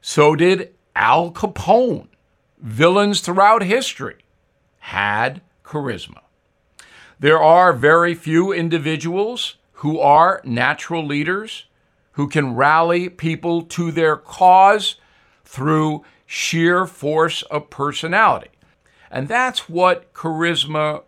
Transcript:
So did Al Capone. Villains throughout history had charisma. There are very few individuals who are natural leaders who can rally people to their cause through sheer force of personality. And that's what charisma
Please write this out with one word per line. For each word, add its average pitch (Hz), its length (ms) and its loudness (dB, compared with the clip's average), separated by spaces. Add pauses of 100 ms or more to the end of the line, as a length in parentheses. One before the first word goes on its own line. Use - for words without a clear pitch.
So 151 300 2
did 180 400 0 (220)
Al 147 340 2
Capone. 214 760 -2 (500)
Villains 180 640 0
throughout 202 420 2
history 185 540 -4 (640)
had 104 640 -4 (200)
charisma. 127 600 -12 (960)
There 156 200 4
are 170 320 6
very 165 440 2
few 170 340 0
individuals 170 1080 -4 (160)
who 151 260 -4
are 151 420 4
natural 143 640 -4
leaders 175 600 -6 (460)
who 143 140 -4
can 139 300 -4
rally 165 520 0
people 165 540 -6
to 165 300 -6
their 156 240 0
cause 190 800 4 (480)
through 156 600 -4 (220)
sheer 175 580 -2
force 156 580 -4
of - 280 -10
personality. 160 800 -2 (580)
And 139 200 -8
that's 247 400 -4
what 175 440 -2
charisma 156 960 -4